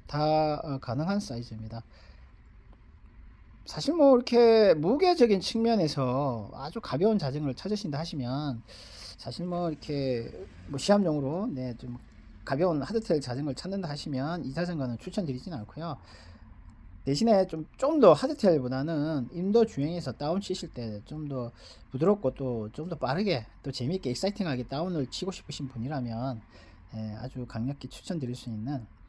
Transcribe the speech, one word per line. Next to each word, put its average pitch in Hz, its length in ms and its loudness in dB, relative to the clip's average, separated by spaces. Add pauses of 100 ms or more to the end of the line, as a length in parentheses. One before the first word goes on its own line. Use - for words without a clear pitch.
다, 151 540 2
어, 135 200 -4
가능한 165 400 -2
사이즈입니다. 117 640 -10 (1800)
사실 - 300 -2
뭐 277 220 8
이렇게 226 580 8
무게적인 226 640 4
측면에서 143 1120 0
아주 147 260 -10
가벼운 196 380 2
자전거를 143 360 -2
찾으신다 190 440 -4
하시면 139 640 -4 (560)
사실 123 260 -8
뭐 175 240 -2
이렇게 135 640 -2 (380)
뭐 143 100 -6
시합용으로, 175 720 2
네, 127 280 -6
좀 123 220 -10 (460)
가벼운 156 360 2
하드텔 175 400 0
자전거를 131 360 -4
찾는다 190 320 -6
하시면 147 560 -4
이 135 100 -6
자전거는 160 440 -2
추천드리진 180 540 -6
않고요. 147 460 -8 (1040)
대신에 190 420 4
좀, 156 200 -8 (100)
좀 302 240 2
더 196 120 12
하드텔보다는 151 1200 2
인도 196 340 4
주행에서 151 460 -4
다운 156 280 -2
치실 180 320 -8
때 107 320 -8
좀 151 240 -8
더 123 220 -6 (400)
부드럽고 156 440 2
또 117 380 -4
좀 160 160 -10
더 175 80 -6
빠르게 135 480 0 (180)
또 139 100 -6
재미있게 135 380 -4
익사이팅하게 143 580 -4
다운을 156 400 -4
치고 185 240 -8
싶으신 - 360 -10
분이라면, 123 720 -6 (540)
예, 110 240 -8
아주 123 280 -10
강력히 123 420 -6
추천드릴 131 480 -6
수 120 140 -12
있는 113 360 -6 (220)